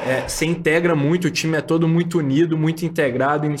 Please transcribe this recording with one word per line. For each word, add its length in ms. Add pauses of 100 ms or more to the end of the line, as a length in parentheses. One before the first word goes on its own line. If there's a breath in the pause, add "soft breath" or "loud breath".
é, 220
cê 160
integra 500
muito, 320
o 40
time 260
é 40
todo 280
muito 300
unido, 380
muito 280
integrado, 600
in-, 140